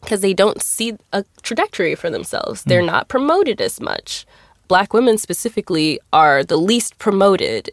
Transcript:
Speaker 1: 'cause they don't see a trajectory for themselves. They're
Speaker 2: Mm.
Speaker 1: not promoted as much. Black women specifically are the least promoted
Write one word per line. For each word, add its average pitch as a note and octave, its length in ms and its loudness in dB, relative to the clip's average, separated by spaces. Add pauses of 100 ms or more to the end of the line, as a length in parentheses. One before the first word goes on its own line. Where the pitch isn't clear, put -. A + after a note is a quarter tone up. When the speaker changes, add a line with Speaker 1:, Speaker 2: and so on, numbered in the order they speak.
Speaker 1:
'cause G3+ 160 -4
they G3 120 2
don't F#3+ 280 2
see A3+ 340 -4 (160)
a G3 140 -4 (180)
trajectory A3+ 520 -2
for - 140 -6
themselves. - 540 -8
They're F3+ 180 2
Speaker 2:
Mm. F3 120 -2
Speaker 1:
not - 160 -2
promoted C#4+ 500 0
as - 220 -4
much. - 440 -10 (440)
Black F#3+ 240 2
women A3+ 240 4
specifically E3+ 840 -4 (140)
are D3 300 6
the D#3 140 0
least A3 420 0
promoted G3 720 2